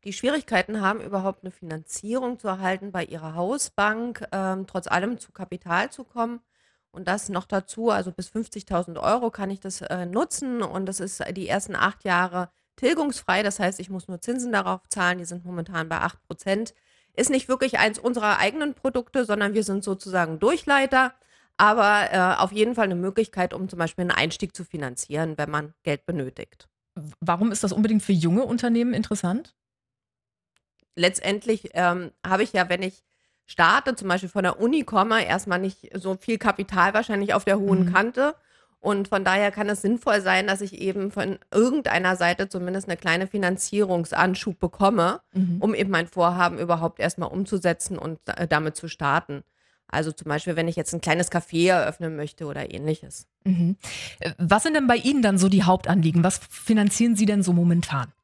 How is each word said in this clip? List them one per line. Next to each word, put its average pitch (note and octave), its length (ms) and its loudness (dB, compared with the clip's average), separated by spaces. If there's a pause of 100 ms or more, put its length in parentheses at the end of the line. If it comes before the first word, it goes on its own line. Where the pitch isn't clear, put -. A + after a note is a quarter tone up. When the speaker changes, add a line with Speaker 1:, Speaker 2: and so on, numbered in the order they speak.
Speaker 1:
die G3+ 60 -10
Schwierigkeiten A3 680 -2
haben, G3+ 180 0
überhaupt F#3+ 440 -4
eine F#3 60 -10
Finanzierung G#3+ 880 -6
zu - 80 -8
erhalten F#3+ 460 -4
bei F3+ 120 -4
ihrer D#3+ 320 -10
Hausbank, A3 960 -2
ähm, F#3+ 340 -4
trotz F3+ 200 -6
allem G3+ 320 -2
zu - 140 -20
Kapital F3+ 560 -4
zu - 160 -16
kommen. A#3+ 360 -6 (500)
Und F3 180 -10
das G3+ 220 -4
noch F#3 160 -4
dazu, G#3+ 420 -2
also F#3+ 240 0
bis - 160 -10
fünfzigtausend F#3 720 -6
Euro A#3 320 2
kann G3+ 180 -6
ich G3 120 -8
das, F#3+ 200 -10
äh, F3+ 240 -6
nutzen A#3+ 560 -4
und F#3+ 240 -4
das F#3+ 160 -6
ist F#3+ 240 -8 (100)
die F#3+ 140 -10
ersten G3 260 -2
acht - 300 -2
Jahre F3+ 460 -2 (260)
tilgungsfrei. C4+ 680 0
Das G3+ 160 -2
heißt, F#3+ 220 -2
ich F#3 80 -12
muss F#3+ 180 -10
nur F3+ 140 -12
Zinsen B3 320 -4
darauf F#3 380 -2
zahlen, F3+ 260 0
die F3 80 -10
sind F3 220 -12
momentan E3+ 420 -6
bei D#3+ 80 -4
acht - 300 -4
Prozent. G3+ 480 -4 (400)
Ist B3+ 160 0
nicht C4 180 0
wirklich C4 300 0
eins G#3+ 200 2
unserer A3 400 0
eigenen D4 360 0
Produkte, B3+ 500 -2
sondern G#3 300 0
wir A3 100 2
sind G3 200 -4
sozusagen F#3 540 -2
Durchleiter, C4+ 760 2 (420)
aber, G#3 560 6
äh, F3+ 300 4
auf F#3+ 100 0
jeden G#3+ 220 2
Fall A#3 100 2
eine F#3+ 100 0
Möglichkeit, F#3 600 -2
um F#3 160 -6
zum F3 80 -12
Beispiel E3+ 240 -2
einen F3 80 -2
Einstieg D#3+ 440 -2
zu F3+ 100 -12
finanzieren, D3 760 -6
wenn D3 100 -2
man D3+ 240 -4 (100)
Geld D3 220 -4
benötigt. - 640 -8 (520)
Speaker 2:
Warum F3 320 0
ist G#3 120 -4
das F#3 80 0
unbedingt G#3+ 300 2
für - 100 0
junge F3 300 4
Unternehmen A#3+ 500 0
interessant? G#3+ 640 -4 (1400)
Speaker 1:
Letztendlich, G3 800 0
ähm, F3 380 0 (120)
habe F#3+ 200 2
ich - 80 -10
ja, F3+ 160 2
wenn F3+ 120 0
ich F#3+ 220 -8 (440)
starte, A3 500 4
zum G3 100 -8
Beispiel F#3 220 0
von F#3+ 160 -2
der - 160 0
Uni C4 240 2
komme, A3 420 2
erstmal F#3 320 0
nicht F#3+ 340 -6
so F#3+ 220 -4
viel G#3+ 240 -4
Kapital G3 560 2
wahrscheinlich G#3 400 0
auf G3+ 100 2
der G3 140 4
hohen F#3+ 280 4
Speaker 2:
Mhm. F3 60 0
Speaker 1:
Kante. B3 440 2 (420)
Und G3+ 300 0
von G3 160 0
daher G3 260 4
kann G3+ 180 -4
es G#3 140 -2
sinnvoll G#3+ 380 2
sein, F#3 260 2
dass G3 140 0
ich F#3+ 200 -10
eben F#3+ 300 -4
von G3 300 -4 (100)
irgendeiner G#3+ 640 2
Seite F3+ 340 0
zumindest F#3 400 -6
eine F3 80 -2
kleine F3 300 -2
Finanzierungsanschub F#3 1300 0
bekomme, G3 600 2 (120)
Speaker 2:
Mhm. F3+ 260 0
Speaker 1:
um G#3+ 160 2
eben G3 160 0
mein E3+ 160 2
Vorhaben F3 540 2
überhaupt E3+ 400 0
erstmal E3+ 280 -2
umzusetzen F3+ 720 -2
und, D#3 280 -8
äh, - 200 -4
damit D#3 300 0
zu - 100 -12
starten. D3 560 -2 (460)
Also D#3 240 -2
zum - 160 -12
Beispiel, D#3 260 -2
wenn E3 140 0
ich E3 80 -2
jetzt - 180 -4
ein E3+ 60 -4
kleines E3+ 320 2
Café E3+ 380 2
eröffnen D#3+ 440 0
möchte D3+ 320 -8
oder C#3+ 260 -8
ähnliches. C#3+ 540 -6 (160)
Speaker 2:
Mhm. F3+ 320 2 (460)
Äh, E3 180 -4
was F3+ 240 4
sind D#4 120 0
denn C#4+ 120 4
bei A#3+ 120 6
Ihnen C4 240 2
dann G3 160 4
so F#3 100 6
die F#3+ 160 6
Hauptanliegen? F3 580 4
Was F#3 160 2 (100)
finanzieren A3 680 2
Sie G#3 100 4
denn G3+ 160 4
so F3+ 100 2
momentan? E3+ 600 2 (120)